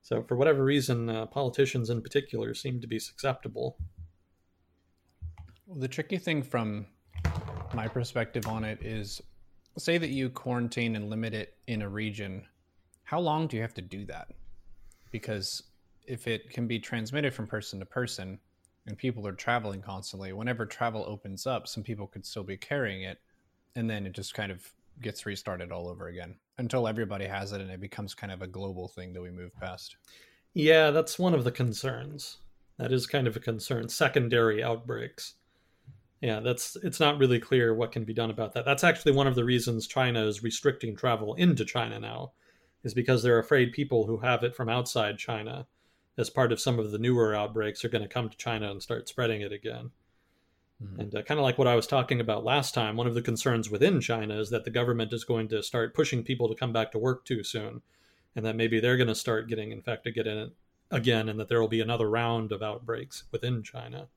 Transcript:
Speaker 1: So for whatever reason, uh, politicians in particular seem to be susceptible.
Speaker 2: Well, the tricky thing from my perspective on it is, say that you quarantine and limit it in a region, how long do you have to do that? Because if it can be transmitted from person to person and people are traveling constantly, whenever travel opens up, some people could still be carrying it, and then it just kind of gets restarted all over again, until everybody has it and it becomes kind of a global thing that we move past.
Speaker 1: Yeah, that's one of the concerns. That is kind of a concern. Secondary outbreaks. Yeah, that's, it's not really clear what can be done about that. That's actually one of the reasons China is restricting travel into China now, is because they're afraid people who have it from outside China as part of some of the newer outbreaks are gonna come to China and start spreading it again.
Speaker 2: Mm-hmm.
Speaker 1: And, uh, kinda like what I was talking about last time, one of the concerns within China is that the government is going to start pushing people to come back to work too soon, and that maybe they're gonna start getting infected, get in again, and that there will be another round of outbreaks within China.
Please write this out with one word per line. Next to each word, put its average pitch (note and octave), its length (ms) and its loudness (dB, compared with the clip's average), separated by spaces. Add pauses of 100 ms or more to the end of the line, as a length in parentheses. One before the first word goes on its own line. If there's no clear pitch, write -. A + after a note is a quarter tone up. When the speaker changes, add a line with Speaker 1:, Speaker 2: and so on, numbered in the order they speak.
Speaker 1:
So A#2 220 -2
for B2 120 -2
whatever C#3 280 6
reason, C3 440 2
uh, A2+ 180 -4
politicians C3 600 2
in A#2 140 0
particular A#2 520 -2
seem B2+ 260 -4
to A#2 60 -10
be A2+ 120 -4
susceptible. - 800 -4 (1900)
Speaker 2:
Well, F3+ 120 -12
the C3 100 -2
tricky E3 300 -4
thing D#3 240 0
from G#2+ 440 -2 (880)
my A2 140 -2
perspective A#2 580 -2
on A2 180 -2
it G#2+ 180 -6
is, A2 400 -8 (560)
say E3+ 200 2
that D#3 120 -2
you C3 200 -2
quarantine A#2+ 680 -2
and G#2 120 -4
limit A2 260 -4
it - 220 -8 (100)
in G#2+ 160 -2
a G2+ 60 -4
region, G2+ 580 -6 (580)
how D#3+ 160 -2
long D#3+ 260 0
do A#2 100 -4
you A2 60 -2
have A2+ 120 -6
to - 80 -8
do G2 240 -10
that? D#2+ 220 -12 (840)
Because G#2+ 520 -6 (440)
if B2 200 -8
it A2 240 -4
can A#2+ 160 -4
be A2+ 120 -2
transmitted B2 540 -2
from G#2+ 140 -8
person G#2 340 -6
to F#2+ 60 -10
person G2 520 -6 (480)
and G#2+ 120 -10
people A2+ 280 -4
are G2 60 -4
traveling G#2+ 480 -2
constantly, F#2+ 520 -10
whenever A2+ 340 -4
travel A2 400 -2
opens G2+ 400 -8
up, B2+ 220 -4
some G#2+ 140 -8
people G2+ 240 -8
could - 200 -16
still G#2+ 160 -10
be F#2+ 140 -8
carrying G#2 460 -4
it, F#2 180 -10 (560)
and A#2 120 -2
then G2+ 180 -4
it F#2 60 -8
just - 220 -10
kind G#2 180 -6
of - 200 -14 (280)
gets A2 240 -8
restarted F#2 480 -8
all F2 160 -8
over F2 200 -12
again, F2 280 -12 (220)
until B2 280 0
everybody G#2 400 -4
has G2 260 -6
it G2 80 -6
and F#2+ 100 -10
it F#2 100 -12
becomes G2+ 340 -10
kind G2 180 -10
of F#2 100 -10
a F#2 40 -8
global F#2 420 -8
thing F2+ 240 -14
that F2+ 100 -10
we F2+ 80 -12
move F2+ 240 -14
past. - 420 -12 (580)
Speaker 1:
Yeah, D#3 360 8
that's D#3+ 280 0
one F3+ 160 6
of B2+ 100 2
the A#2+ 60 2
concerns. B2+ 880 -4 (400)
That B2 140 0
is B2 140 2
kind C3+ 200 2
of A2+ 100 0
a A2+ 40 -4
concern. A2+ 480 -4
Secondary A#2+ 760 4
outbreaks. A#2 720 -4 (840)
Yeah, A2 200 0
that's, B2 360 -2
it's E3 240 -4
not D3 180 6
really B2 220 8
clear A#2 340 4
what A2+ 160 0
can A2+ 140 -4
be A2 100 -6
done A2+ 160 0
about G#2+ 240 -4
that. A#2+ 100 -2
That's C#3 200 2
actually D#3 280 6
one C#3 140 6
of B2+ 80 4
the A#2+ 100 4
reasons A#2+ 440 2
China A#2+ 380 2
is G#2 160 -2
restricting A#2 520 0
travel A2 400 0
into F3 300 6
China A2+ 340 -2
now, A2 340 -8 (520)
is B2 100 -4
because B2 280 4
they're A#2 180 8
afraid B2 320 4
people B2+ 340 2
who A2 120 0
have A#2+ 260 2
it A#2+ 100 -2
from A#2 140 -2
outside A#2 500 0
China A2+ 480 -6 (500)
as - 140 -2
part B2 220 4
of A2 80 0
some A#2+ 180 2
of G#2+ 140 -2
the G#2 60 -2
newer A#2 360 4
outbreaks G#2+ 500 -2
are A#2+ 40 -2
gonna G#2+ 180 0
come A2+ 220 -4
to - 80 -12
China G#2+ 340 -4
and G2 120 -8
start A#2 260 -6
spreading A2+ 320 0
it G2+ 120 -6
again. A#2 380 -8 (880)
Speaker 2:
Mm-hmm. G2+ 200 -10
Speaker 1:
And, G#2 140 -6
uh, G#2 80 -2
kinda D3 200 2
like B2+ 160 4
what C3+ 80 6
I A#2+ 80 8
was A2+ 120 6
talking B2+ 340 2
about A2 240 0
last C3 280 2
time, A2 240 0
one A#2+ 100 2
of A#2 80 2
the A#2 80 0
concerns A#2 460 2
within C3+ 320 6
China G#2+ 380 0
is G#2+ 120 0
that A#2 140 0
the A#2+ 60 -4
government A#2 420 2
is A#2 120 -4
going A2+ 240 0
to A2 140 0
start - 320 0
pushing B2+ 280 2
people B2 260 0
to A2 60 0
come B2 180 -2
back A2 200 2
to A2 60 -2
work B2+ 260 0
too A2+ 180 -2
soon, A2 400 -6 (540)
and A2 100 -2
that A2 100 0
maybe A2+ 220 4
they're B2 180 6
gonna A#2 180 4
start A2 340 0
getting A2 240 -4
infected, A2 420 -6
get A2 140 0
in G#2+ 240 -4 (380)
again, A#2 380 2
and G#2+ 120 -4
that G#2 80 -6
there A#2 120 4
will A2 60 4
be A2+ 140 2
another A2+ 280 2
round A2+ 440 2
of G2+ 100 -4
outbreaks A#2 720 -8
within A#2 320 -2
China. A#2+ 520 -14